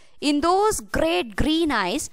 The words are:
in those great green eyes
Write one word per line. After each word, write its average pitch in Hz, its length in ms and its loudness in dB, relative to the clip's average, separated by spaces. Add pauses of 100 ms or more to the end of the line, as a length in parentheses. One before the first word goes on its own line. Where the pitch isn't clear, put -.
(200)
in 294 220 0
those 381 400 2
great 311 560 -2
green 311 340 2
eyes 208 420 -2